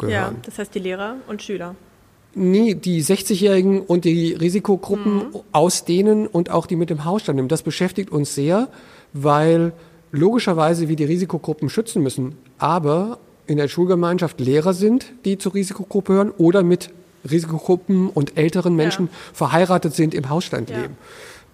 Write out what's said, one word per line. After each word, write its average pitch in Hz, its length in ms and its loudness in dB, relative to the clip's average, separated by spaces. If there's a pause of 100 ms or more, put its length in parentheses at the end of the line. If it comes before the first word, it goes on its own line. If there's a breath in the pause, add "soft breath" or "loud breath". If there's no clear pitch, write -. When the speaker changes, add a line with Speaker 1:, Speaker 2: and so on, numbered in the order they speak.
Speaker 1:
Ja, 110 60 -4
Speaker 2:
gehören. 107 280 -4 (100)
Speaker 1:
das - 140 -16
heißt 202 160 -10
die 202 40 -6
Lehrer 190 360 -6 (120)
und 208 140 -10
Schüler. 180 340 -10 (600)
Speaker 2:
Nee, 196 400 2
die 165 260 -2
sechzigjährigen 196 800 2
und 175 240 0
die 165 280 2
Risikogruppen 202 840 0
Speaker 1:
Mhm. 202 80 0 (280)
Speaker 2:
aus 160 340 2
denen 214 420 2
und - 240 -2
auch 170 160 0
die 180 80 -2
mit 170 140 -2
dem 151 160 -6
Hausstand 175 320 -2
nehmen. 131 100 0
Das 156 160 -2
beschäftigt 180 480 -4
uns 147 240 -2
sehr, 180 320 2 (460 loud breath)
weil 156 580 2 (400 loud breath)
logischerweise 165 800 2
wir 160 60 0
die 151 100 0
Risikogruppen 160 640 -2
schützen 220 340 -2
müssen, 131 320 -4 (220)
aber 165 600 0 (300)
in 147 100 0
der 143 100 2
Schulgemeinschaft 175 720 0
Lehrer 151 320 2
sind, 214 340 2 (180)
die 196 120 0
zur 190 180 -4
Risikogruppe 196 580 -2
gehören 202 180 2
oder 175 320 4
mit 175 260 2 (400)
Risikogruppen 180 800 0
und - 280 -2
älteren 170 360 2
Speaker 1:
Ja. 165 100 2
Speaker 2:
Menschen 165 260 0 (240 loud breath)
verheiratet 170 600 2
sind, 156 180 2
im 139 160 -4
Hausstand 143 400 -4
Speaker 1:
Ja. 110 120 -8
Speaker 2:
leben. 135 160 -10 (560 loud breath)